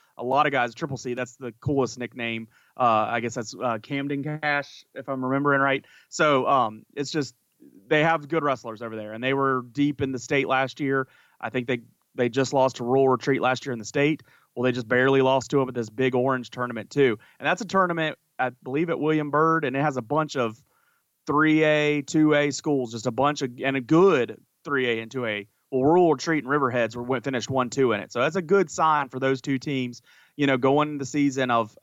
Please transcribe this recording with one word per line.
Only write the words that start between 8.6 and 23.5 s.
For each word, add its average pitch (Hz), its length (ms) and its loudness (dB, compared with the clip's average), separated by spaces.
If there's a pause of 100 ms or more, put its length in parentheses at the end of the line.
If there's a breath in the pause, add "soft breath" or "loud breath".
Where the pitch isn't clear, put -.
over 113 140 -10
there, 107 180 -10
and 113 100 -10
they 135 100 0
were 135 300 0 (100)
deep 143 280 0
in 135 120 -2
the 123 60 -6
state 139 280 0
last 131 320 -2
year. 135 280 0 (340 soft breath)
I 117 80 -6
think 123 180 -4
they, 120 140 -2 (340)
they 123 140 0
just 127 240 0
lost 131 240 2
to 127 80 -8
Rural 135 240 4
Retreat 131 320 0
last 123 240 0
year 131 80 -6
in 117 60 -8
the 104 60 -12
state. 147 380 -2 (320 soft breath)
Well, 123 80 -4
they 127 80 2
just 120 160 -6
barely 131 340 4
lost 131 300 2
to 143 100 2
'em 127 60 0
at 127 80 -12
this 113 140 -4
Big 127 260 0
Orange 127 340 0
tournament, 120 420 -8
too. 127 260 4 (220 soft breath)
And 139 80 -10
that's 180 140 0
a 220 40 -8
tournament, 170 520 0 (220)
I 127 120 0
believe, 143 380 -4
at 156 100 -2
William 151 320 0
Byrd, 160 340 2
and 127 100 -2
it 139 60 0
has 147 160 0
a 120 40 -4
bunch 143 360 -2
of 117 240 -2 (640)
three 156 380 4
A, 151 400 2
two 151 320 4
A 147 160 2
schools, 131 400 -2
just 117 160 -6
a 123 40 -2
bunch 139 300 0
of, 135 80 -4 (140)